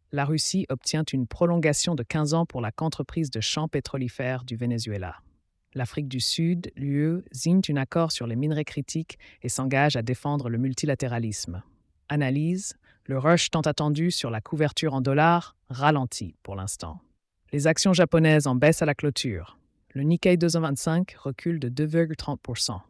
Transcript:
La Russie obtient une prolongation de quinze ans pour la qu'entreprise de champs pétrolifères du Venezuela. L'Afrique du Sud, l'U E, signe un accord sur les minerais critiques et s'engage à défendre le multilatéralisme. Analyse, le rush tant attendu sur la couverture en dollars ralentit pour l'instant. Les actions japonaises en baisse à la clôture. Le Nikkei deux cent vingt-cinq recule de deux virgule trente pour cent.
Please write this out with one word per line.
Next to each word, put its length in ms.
La 120
Russie 440
obtient 340
une 140
prolongation 720
de 80
quinze 300
ans 120
pour 140
la 100
qu'entreprise 600
de 100
champs 280
pétrolifères 760
du 120
Venezuela. 600
L'Afrique 340
du 120
Sud, 560
l'U 240
E, 320
signe 380
un 60
accord 360
sur 140
les 100
minerais 280
critiques 540
et 60
s'engage 480
à 60
défendre 460
le 100
multilatéralisme. 1040
Analyse, 680
le 140
rush 320
tant 120
attendu 500
sur 180
la 100
couverture 540
en 60
dollars 560
ralentit 760
pour 100
l'instant. 460
Les 140
actions 260
japonaises 540
en 80
baisse 260
à 60
la 80
clôture. 640
Le 120
Nikkei 320
deux 140
cent 100
vingt-cinq 580
recule 400
de 100
deux 180
virgule 300
trente 240
pour 180
cent. 300